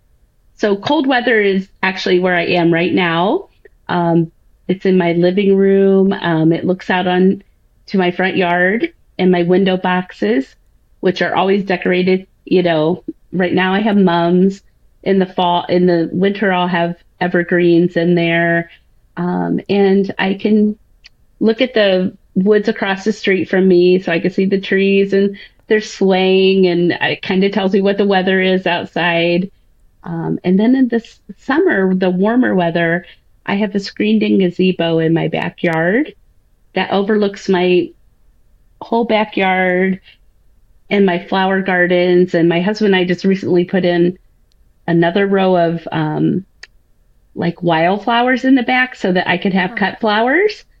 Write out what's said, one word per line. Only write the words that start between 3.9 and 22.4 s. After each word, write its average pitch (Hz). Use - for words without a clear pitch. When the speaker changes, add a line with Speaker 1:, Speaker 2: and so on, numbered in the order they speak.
Speaker 1:
it's 185
in 190
my 175
living 185
room. 196
Um, 165
it -
looks 185
out 185
on 185
to -
my 180
front 180
yard 185
and 185
my 175
window 185
boxes, 190
which 185
are -
always 196
decorated. 185
You 185
know, 165
right 175
now 185
I 196
have 214
mums. 180
In 196
the 185
fall, 175
in 180
the 170
winter, 202
I'll 180
have 175
evergreens 175
in 170
there. 170
Um, 175
and 196
I 190
can 214
look 220
at 254
the 190
woods 208